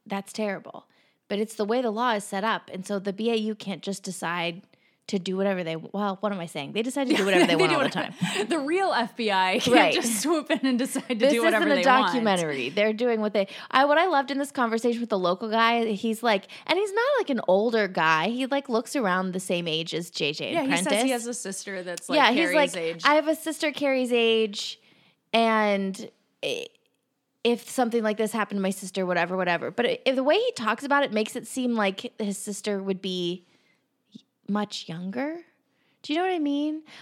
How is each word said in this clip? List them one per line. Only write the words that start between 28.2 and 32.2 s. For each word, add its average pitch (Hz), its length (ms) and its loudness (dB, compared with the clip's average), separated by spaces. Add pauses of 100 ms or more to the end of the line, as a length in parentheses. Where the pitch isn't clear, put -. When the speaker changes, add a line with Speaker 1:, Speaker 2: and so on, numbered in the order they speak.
Speaker 1:
happened 208 240 -2
to 196 60 0
my 190 80 0
sister, 190 340 -6
whatever, 175 320 0
whatever." 175 340 0
But 233 140 0
it, - 320 0
the 262 80 0
way 302 140 4
he 480 140 0
talks 226 300 -2
about 285 220 2
it 226 80 -4
makes 214 240 -2
it 220 100 -10
seem 247 280 -2
like 196 440 -2
his 202 200 -4